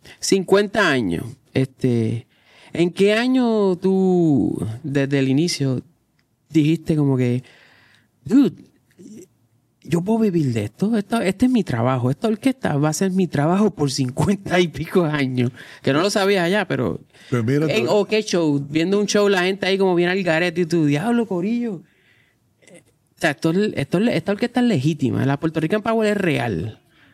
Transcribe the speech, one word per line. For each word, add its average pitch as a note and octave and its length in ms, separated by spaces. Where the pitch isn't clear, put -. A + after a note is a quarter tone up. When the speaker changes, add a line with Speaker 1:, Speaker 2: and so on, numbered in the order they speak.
Speaker 1:
Cincuenta G3 680
años. G#2 360
Este, A#2 720
¿en E3+ 180
qué G3+ 220
año A3+ 640
tú, F3+ 840
desde C#3 360
el C3+ 100
inicio, C3+ 520
dijiste D#3+ 480
como C#3 180
que, B2+ 260
"Dude, A3+ 260
yo E3 160
puedo A3 180
vivir E3+ 340
de G#2+ 120
esto, G#3+ 320
esto, A3+ 240
este F#3+ 240
es B3+ 80
mi A3 100
trabajo, B2 480
esta - 160
orquesta A3 480
va D3 140
a D#3 40
ser F#3+ 180
mi F#3 160
trabajo F3 460
por C#3+ 180
cincuenta D3+ 680
y F3+ 80
pico D#3+ 380
años"? C3 460
Que C3+ 120
no D3 80
lo G3+ 80
sabías G3 340
allá, F#3+ 240
pero B2+ 320
Speaker 2:
Pues A#2+ 160
mira, C#3+ 280
Speaker 1:
en, A3 120
Speaker 2:
tú D#3+ 60
Speaker 1:
o G3+ 140
qué G#3+ 180
show, D#3+ 360
viendo E3+ 300
un G#3 80
show, G#3 220
la F#3 140
gente F#3+ 240
ahí F#3+ 100
como F#3+ 180
bien F3 140
al F#3+ 120
garete E3+ 380
y F3+ 60
tú, D#3+ 200
"Diablo, G#3+ 400
corillo". G#3+ 500
O D3+ 60
sea, D#3+ 80
esto, D#3+ 200
esto, F3 480
esta G3+ 340
orquesta A#3+ 260
es A#3+ 60
legítima, C3 600
la C#3 140
Puerto D#3+ 220
Rican G3+ 200
Power A3+ 280
es G#3 80
real. A#2+ 640